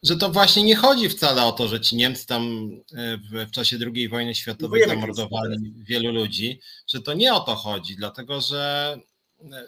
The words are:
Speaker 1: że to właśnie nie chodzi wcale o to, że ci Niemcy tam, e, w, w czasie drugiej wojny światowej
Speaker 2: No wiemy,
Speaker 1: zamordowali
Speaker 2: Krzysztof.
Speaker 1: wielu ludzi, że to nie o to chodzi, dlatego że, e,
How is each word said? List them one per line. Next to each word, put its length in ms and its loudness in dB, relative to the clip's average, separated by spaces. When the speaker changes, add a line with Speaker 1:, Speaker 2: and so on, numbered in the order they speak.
Speaker 1:
że 120 4
to 140 0
właśnie 340 6
nie 120 8
chodzi 340 6
wcale 340 2
o 80 4
to, 160 -2
że 140 -2
ci 140 0
Niemcy 320 0
tam, 420 -4
e, 240 -8
w, 300 -10
w 40 -16
czasie 260 -2
drugiej 320 -4
wojny 260 -4
światowej 460 0
Speaker 2:
No 60 6
wiemy, 140 0
Speaker 1:
zamordowali 560 -4
Speaker 2:
Krzysztof. 300 -10
Speaker 1:
wielu 240 -2
ludzi, 480 -4
że 140 -6
to 120 -6
nie 200 2
o 60 2
to 160 -4
chodzi, 400 -8
dlatego 460 -10
że, 560 -4
e, 160 -16